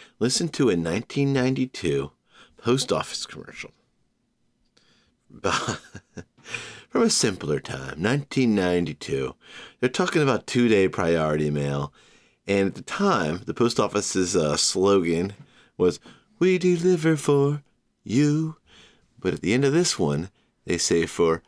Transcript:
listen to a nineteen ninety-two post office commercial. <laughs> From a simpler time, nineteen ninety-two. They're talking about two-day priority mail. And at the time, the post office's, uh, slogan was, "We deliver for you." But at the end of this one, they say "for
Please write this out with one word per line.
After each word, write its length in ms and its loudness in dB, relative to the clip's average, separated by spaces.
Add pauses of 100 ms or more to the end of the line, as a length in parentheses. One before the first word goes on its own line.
(200)
listen 300 0
to 200 2
a 80 2
nineteen 560 -2
ninety-two 760 -2 (460)
post 340 0
office 340 -4
commercial. 460 -18 (1600)
<laughs> 100 -18 (1500)
From 140 0
a 60 2
simpler 500 -2
time, 420 -10
nineteen 540 0
ninety-two. 800 -2 (440)
They're 100 0
talking 320 0
about 260 0
two-day 400 4
priority 640 0
mail. 440 -4 (540)
And 200 2
at 80 -6
the 60 -12
time, 640 -2
the 80 -6
post 260 0
office's, 560 0
uh, 220 2
slogan 760 2 (440)
was, 220 2 (400)
"We 180 4
deliver 580 2
for 480 2 (400)
you." 540 0 (640)
But 140 0
at 80 -8
the 120 2
end 100 2
of 100 2
this 260 0
one, 300 -2 (360)
they 120 -2
say 280 2
"for 420 0